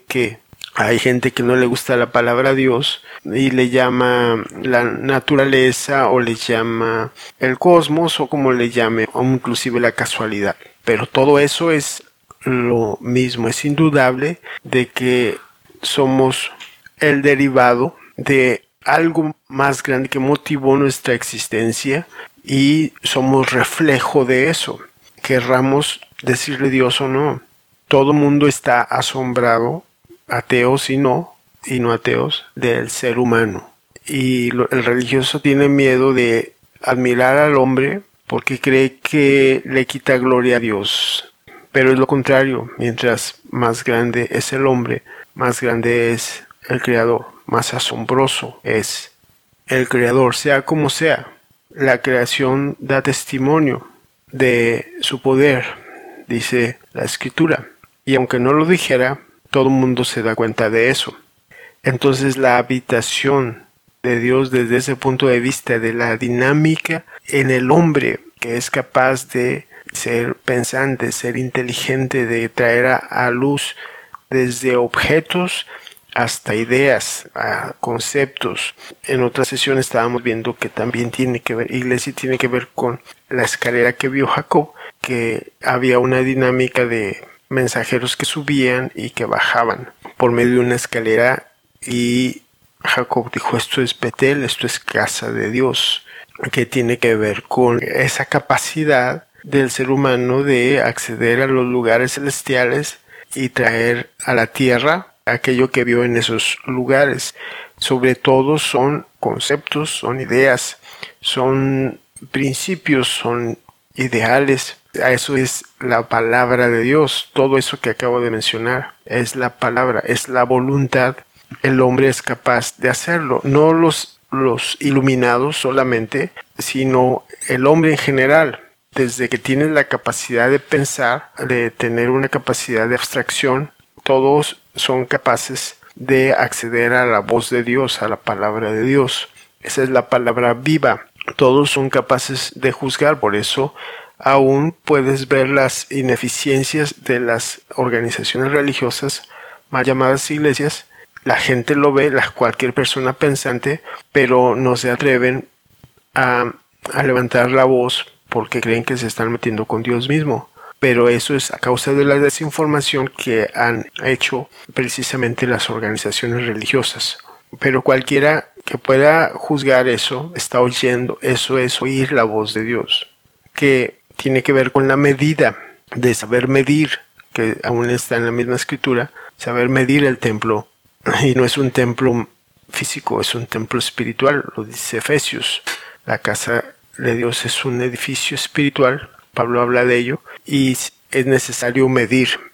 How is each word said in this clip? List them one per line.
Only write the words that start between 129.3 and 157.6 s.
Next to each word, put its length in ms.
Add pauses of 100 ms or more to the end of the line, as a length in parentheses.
tiene 300
la 160
capacidad 640
de 80
pensar, 800
de 320
tener 400
una 180
capacidad 640
de 60
abstracción, 760 (320)
todos 560 (140)
son 320
capaces 720 (160)
de 400
acceder 600
a 120
la 140
voz 320
de 120
Dios, 380
a 60
la 80
palabra 560
de 100
Dios. 480 (320)
Esa 220
es 60
la 200
palabra 460
viva. 500 (300)
Todos 340
son 220
capaces 640
de 160
juzgar, 480
por 160
eso 400 (420)
aún 640
puedes 440
ver 220
las 420
ineficiencias 1120
de 160
las 420 (140)
organizaciones 760
religiosas, 800 (400)
mal 160
llamadas 460
iglesias. 560 (360)
La 120
gente 400
lo 180
ve, 160
la, 200
cualquier 440
persona 400
pensante, 680 (300)
pero 440
no 220
se 120
atreven 580 (680)
a, 380 (380)
a 120
levantar 480
la 140